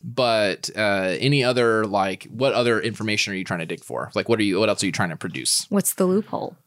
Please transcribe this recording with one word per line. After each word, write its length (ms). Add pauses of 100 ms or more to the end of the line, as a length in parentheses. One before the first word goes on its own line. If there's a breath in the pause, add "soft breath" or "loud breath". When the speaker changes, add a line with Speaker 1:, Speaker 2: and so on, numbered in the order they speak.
Speaker 1:
but, 760
uh, 440
any 240
other, 400
like, 460
what 240
other 260
information 520
are 40
you 80
trying 160
to 60
dig 180
for? 300
Like, 140
what 120
are 40
you, 140
what 100
else 140
are 40
you 60
trying 180
to 60
produce? 520
Speaker 2:
What's 260
the 120
loophole? 500 (100)